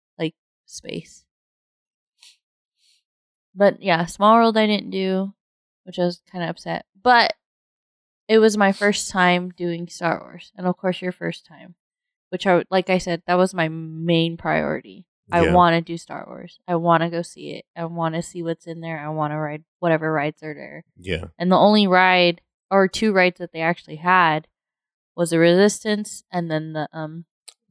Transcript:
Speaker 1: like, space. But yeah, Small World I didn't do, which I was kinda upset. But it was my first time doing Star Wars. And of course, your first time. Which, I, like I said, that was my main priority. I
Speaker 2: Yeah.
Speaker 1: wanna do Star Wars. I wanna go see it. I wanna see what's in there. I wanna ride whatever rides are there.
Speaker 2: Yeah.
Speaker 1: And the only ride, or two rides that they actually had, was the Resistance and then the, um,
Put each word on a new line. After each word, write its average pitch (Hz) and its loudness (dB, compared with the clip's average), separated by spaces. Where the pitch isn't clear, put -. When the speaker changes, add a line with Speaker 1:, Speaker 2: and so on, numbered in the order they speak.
Speaker 1:
like, 165 -6
space. - -16
But 190 2
yeah, 175 0
Small 208 4
World 226 4
I 214 2
didn't 208 -2
do, 190 -2
which 185 -10
I 175 0
was 175 -4
kinda 170 -8
upset. 165 -8
But 240 4
it 220 4
was 214 4
my 196 2
first 202 -2
time 180 0
doing 175 -6
Star - -4
Wars. - -20
And 185 -6
of 180 -2
course, 185 -4
your 185 -6
first - -10
time. 170 -20
Which, 185 -6
I, 175 2
like 190 0
I 185 2
said, 170 -6
that 180 0
was 190 2
my 165 -2
main 165 -2
priority. 156 -4
I 175 2
Speaker 2:
Yeah. 170 2
Speaker 1:
wanna 170 4
do 170 -10
Star - -14
Wars. - -20
I 175 -2
wanna 170 2
go 170 -6
see - -14
it. - -16
I 170 -10
wanna 165 -6
see 175 -12
what's 165 -8
in 165 -14
there. 165 -10
I 147 -10
wanna 151 -6
ride 156 -8
whatever 160 0
rides 151 -4
are 151 -12
there. 147 -18
Speaker 2:
Yeah. 87 -6
Speaker 1:
And 180 0
the 185 4
only 208 4
ride, 180 4
or 190 4
two 220 -2
rides 180 2
that 175 -10
they 165 -6
actually 160 -4
had, 165 2
was 170 0
the 165 4
Resistance 202 2
and 170 -4
then 156 -4
the, 151 -6
um, 160 -12